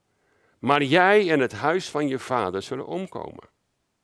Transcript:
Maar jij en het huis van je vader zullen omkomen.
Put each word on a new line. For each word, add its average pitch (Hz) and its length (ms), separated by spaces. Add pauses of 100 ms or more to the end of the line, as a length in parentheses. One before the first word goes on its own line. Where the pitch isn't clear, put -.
(600)
Maar 143 240
jij 180 480
en 151 80
het 123 120
huis 151 380
van 156 180
je 131 120
vader 98 420
zullen 131 240
omkomen. - 640 (540)